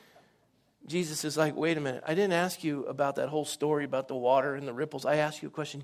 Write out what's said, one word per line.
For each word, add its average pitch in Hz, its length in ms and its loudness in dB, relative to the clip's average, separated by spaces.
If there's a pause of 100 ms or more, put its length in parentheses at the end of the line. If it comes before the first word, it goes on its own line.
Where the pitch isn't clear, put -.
(840)
Jesus 156 400 -2
is 147 120 -4
like, 156 180 4
"Wait 160 240 2
a - 20 -2
minute. 131 280 -4
I 156 60 0
didn't 190 180 4
ask 175 320 0
you 143 220 -2
about 139 280 0
that 131 140 0
whole 151 160 0
story 147 400 0
about 131 240 -2
the 135 80 -4
water 131 400 4
and 143 100 -8
the 120 80 -6
ripples. 135 320 -6
I 147 120 4
asked 151 240 0
you 156 60 -8
a - 40 -18
question. 147 320 -6